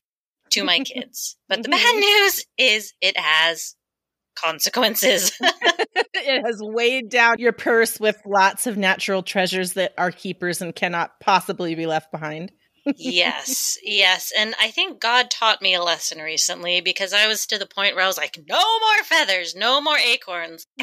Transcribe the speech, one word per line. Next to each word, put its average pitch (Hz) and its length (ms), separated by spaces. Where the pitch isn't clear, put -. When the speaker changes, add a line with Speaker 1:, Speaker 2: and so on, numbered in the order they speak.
Speaker 1:
to 202 120
my 190 160
Speaker 2:
<laughs> 269 60
Speaker 1:
kids. - 520
But 208 140
the 247 60
bad 349 100
Speaker 2:
Mm-hmm. 466 200
Speaker 1:
news 403 460
is 214 440
it 190 160
has 160 580
consequences. 190 1000
<laughs> - 40
Speaker 2:
<laughs> 359 100
It 269 320
has 226 160
weighed 233 480
down 233 300
your 233 120
purse 226 480
with 214 280
lots 196 400
of 202 100
natural 190 460
treasures 185 500
that 185 240
are 175 140
keepers 175 500
and 170 140
cannot 170 440
possibly 180 560
be 165 120
left 156 240
behind. 156 400
<laughs> 277 100
Speaker 1:
Yes, 180 880
yes. 196 540
And 214 220
I 220 120
think 349 280
God 240 300
taught 220 320
me 190 140
a 175 80
lesson 160 360
recently, 175 640
because 185 320
I 208 140
was 214 200
to 214 120
the 196 80
point 196 280
where 185 80
I 190 40
was 185 100
like, 151 300
"No 226 100
more 427 240
feathers, 190 520
no 240 260
more 302 160
acorns. 175 680